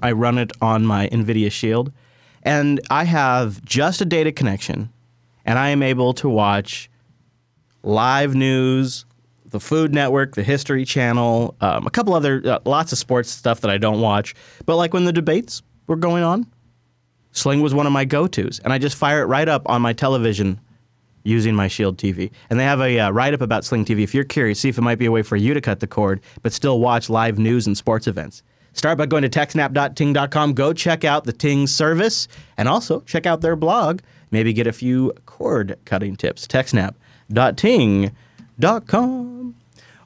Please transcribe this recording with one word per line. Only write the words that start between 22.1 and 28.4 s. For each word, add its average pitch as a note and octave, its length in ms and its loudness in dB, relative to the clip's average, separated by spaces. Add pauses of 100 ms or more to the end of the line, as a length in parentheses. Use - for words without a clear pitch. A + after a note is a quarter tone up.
V. F2+ 180 -6 (180)
And A#2 120 0
they C3 40 0
have C#3 160 0
a, B2 200 2
uh, G#2 100 2
write-up C3 300 0
about A2+ 240 -2
Sling A2 200 -2
T A2 100 -2
V. G#2 100 2
If G2 100 -2
you're C#3 100 0
curious, A#2 360 -2
see C3+ 80 0
if A#2+ 100 -2
it A#2+ 40 0
might A#2 160 2
be A#2+ 80 0
a A2+ 40 2
way A2+ 120 2
for G#2+ 140 -2
you A2 180 2
to C#3+ 60 -2
cut G2+ 200 -2
the G2+ 80 -6
cord, G2 320 0 (220)
but A2 100 -4
still C3+ 260 0
watch A#2 320 2
live A2+ 280 2
news A2 280 2
and G2+ 100 0
sports A2 300 -2
events. F2+ 380 -6 (280)